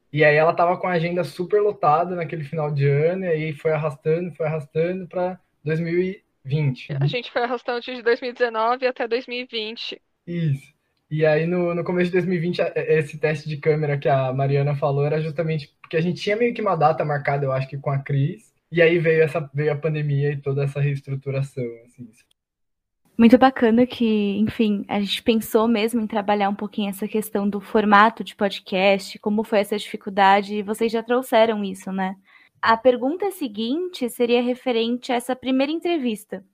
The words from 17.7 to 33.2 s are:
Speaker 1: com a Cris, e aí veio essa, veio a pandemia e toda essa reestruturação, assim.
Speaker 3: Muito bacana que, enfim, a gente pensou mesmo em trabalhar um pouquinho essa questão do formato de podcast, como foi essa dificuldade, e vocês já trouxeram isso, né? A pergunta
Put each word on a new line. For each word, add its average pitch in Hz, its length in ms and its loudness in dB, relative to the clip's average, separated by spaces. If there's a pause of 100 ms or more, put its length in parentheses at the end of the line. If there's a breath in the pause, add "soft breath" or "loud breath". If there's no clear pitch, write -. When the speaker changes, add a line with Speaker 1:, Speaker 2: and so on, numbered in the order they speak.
Speaker 1:
com 143 120 -6
a 139 100 0
Cris, 143 520 -2 (200)
e 170 100 4
aí 170 160 6
veio 160 240 4
essa, 156 320 -2
veio 151 180 0
a 147 40 -4
pandemia 147 560 0
e 143 40 -6
toda 139 280 -2
essa 139 160 -4
reestruturação, 135 840 -4 (200)
assim. 120 260 -20 (1080)
Speaker 3:
Muito 233 220 8
bacana 240 480 4
que, 208 520 0
enfim, 214 500 0
a 202 100 -2
gente 202 240 -4
pensou 226 460 2
mesmo 226 320 0
em 214 60 -4
trabalhar 208 420 0
um 202 60 -2
pouquinho 202 360 -6
essa 196 160 -6
questão 208 420 -4
do 202 120 -4
formato 208 640 4
de - 100 -16
podcast, 196 840 0
como 214 240 -2
foi 214 160 0
essa 208 180 -2
dificuldade, 202 800 2
e 208 60 -2
vocês 214 280 -2
já 226 100 -2
trouxeram 226 600 2
isso, 190 300 -8
né? 190 240 -4 (440 soft breath)
A 226 160 4
pergunta 254 540 2